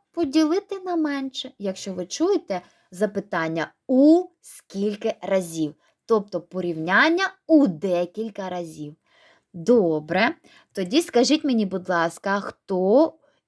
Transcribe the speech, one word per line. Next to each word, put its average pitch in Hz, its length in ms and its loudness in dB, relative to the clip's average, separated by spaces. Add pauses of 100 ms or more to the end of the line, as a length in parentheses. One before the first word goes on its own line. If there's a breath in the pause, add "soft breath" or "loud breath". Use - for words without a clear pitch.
(120)
поділити 330 680 -2
на 359 160 -6
менше, 277 640 -6
якщо 196 360 -8
ви 180 120 -8
чуєте 311 560 -2 (280 soft breath)
запитання 180 840 -4 (140)
«у 302 420 4 (120)
скільки 208 800 -6
разів?», 165 520 -2 (320)
тобто 202 340 -2
порівняння 185 920 0 (120)
у 294 200 6
декілька 185 800 -4
разів. 160 480 -10 (600 soft breath)
Добре, 175 800 2 (380 soft breath)
тоді 202 300 0
скажіть 254 420 2
мені, 226 220 0
будь 185 220 -6
ласка, 180 520 0
хто 196 760 2 (300)